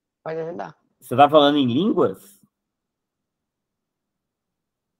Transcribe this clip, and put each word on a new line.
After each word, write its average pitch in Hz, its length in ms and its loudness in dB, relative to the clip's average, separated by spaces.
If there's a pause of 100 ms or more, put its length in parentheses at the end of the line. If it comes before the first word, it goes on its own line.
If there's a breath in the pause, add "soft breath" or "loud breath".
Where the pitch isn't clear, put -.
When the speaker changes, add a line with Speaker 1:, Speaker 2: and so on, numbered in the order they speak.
(240)
Speaker 1:
Pode 160 160 -10
ajudar. 170 380 -12 (220)
Speaker 2:
Você - 160 -8
tá 139 140 4
falando 147 280 4
em 139 100 0
línguas? 143 760 -4 (2500)